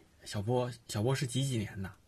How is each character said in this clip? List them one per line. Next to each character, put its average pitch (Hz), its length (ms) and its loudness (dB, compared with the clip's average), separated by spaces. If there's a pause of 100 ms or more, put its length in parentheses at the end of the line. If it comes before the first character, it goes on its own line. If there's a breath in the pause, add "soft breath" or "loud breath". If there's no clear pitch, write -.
(260)
小 104 160 -4
波， 123 280 2 (200)
小 107 120 0
波 131 140 4
是 139 100 0
几 131 220 0
几 127 100 0
年 95 240 -2
的？ 92 80 -6 (180)